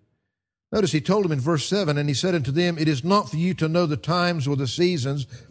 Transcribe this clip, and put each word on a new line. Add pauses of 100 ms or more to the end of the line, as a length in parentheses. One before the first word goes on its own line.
(720)
Notice
he
told
them
in
verse
seven,
"And
he
said
unto
them,
It
is
not
for
you
to
know
the
times
or
the
seasons (260)